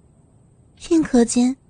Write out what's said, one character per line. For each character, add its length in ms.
片 280
刻 200
间， 320